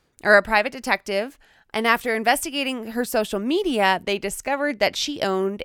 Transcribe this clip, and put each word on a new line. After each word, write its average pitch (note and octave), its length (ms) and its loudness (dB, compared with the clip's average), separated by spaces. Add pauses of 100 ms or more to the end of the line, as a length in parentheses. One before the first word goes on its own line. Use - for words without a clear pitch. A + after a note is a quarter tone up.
(240)
or G#3 120 8
a G3+ 60 8
private G#3+ 300 2
detective. A3 680 -4 (360)
And A3 120 -2
after A#3 280 2
investigating B3+ 760 -2
her A#3 160 -4
social G#3+ 360 -2
media, A#3 640 2
they G3+ 140 -2
discovered C4+ 600 -4
that G3 160 0
she - 280 -6
owned G3 420 -2